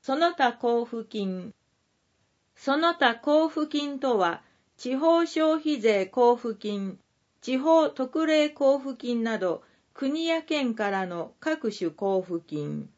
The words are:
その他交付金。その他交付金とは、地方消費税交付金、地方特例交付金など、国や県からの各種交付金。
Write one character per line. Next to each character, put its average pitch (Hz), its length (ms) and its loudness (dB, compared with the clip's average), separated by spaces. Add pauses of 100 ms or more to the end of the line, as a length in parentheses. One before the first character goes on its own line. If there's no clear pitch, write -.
そ 262 120 -2
の 339 200 2
他 247 280 2
交 233 220 2
付 226 240 -10
金。 185 460 -6 (1000)
そ 277 220 -2
の 330 180 2
他 262 320 2
交 311 220 4
付 302 180 -2
金 285 320 -6
と 254 200 0
は、 175 240 0 (340)
地 247 180 -6
方 330 300 4
消 311 300 2
費 302 260 -2
税 202 340 2
交 240 220 6
付 233 240 -8
金、 196 380 -6 (420)
地 262 160 -4
方 311 320 4
特 262 380 -4
例 302 240 2
交 277 280 2
付 262 200 -10
金 240 260 -2
な 226 140 -2
ど、 175 240 -2 (320)
国 302 320 -4
や 330 160 0
県 277 320 -2
か 208 160 -2
ら 190 160 -2
の 170 340 -8
各 311 300 -2
種 170 280 -4
交 196 240 0
付 175 240 -8
金。 147 520 -8